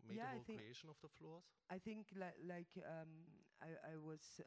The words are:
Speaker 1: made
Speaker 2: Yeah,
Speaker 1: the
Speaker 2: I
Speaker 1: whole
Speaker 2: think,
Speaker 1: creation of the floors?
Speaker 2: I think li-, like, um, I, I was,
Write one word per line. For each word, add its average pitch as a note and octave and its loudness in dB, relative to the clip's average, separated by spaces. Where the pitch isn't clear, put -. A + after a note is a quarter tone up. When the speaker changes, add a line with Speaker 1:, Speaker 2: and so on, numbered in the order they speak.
Speaker 1:
made G#3 4
Speaker 2:
Yeah, A3+ 4
Speaker 1:
the C4 4
Speaker 2:
I C4 2
Speaker 1:
whole E3 0
Speaker 2:
think, G#3+ 0
Speaker 1:
creation A#2 -4
of D3+ -8
the D#3 -6
floors? D#3+ -6
Speaker 2:
I F#3 4
think G#3+ 2
li-, F3+ 2
like, F3 2
um, D#3+ 0
I, D#3+ 0
I D#3+ 0
was, D#3 -2